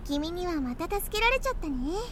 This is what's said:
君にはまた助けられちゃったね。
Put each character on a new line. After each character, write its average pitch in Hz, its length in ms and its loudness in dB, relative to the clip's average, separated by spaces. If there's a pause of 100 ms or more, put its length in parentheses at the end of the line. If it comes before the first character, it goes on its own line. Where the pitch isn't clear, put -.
君 294 280 0
に 359 140 -2
は 339 160 0
ま 247 140 -2
た 311 80 -4
助 403 340 -2
け 440 60 4
ら 466 80 6
れ 523 80 4
ち - 80 0
ゃ 523 40 2
っ 453 40 0
た 339 120 -2
ね。 269 260 0 (180)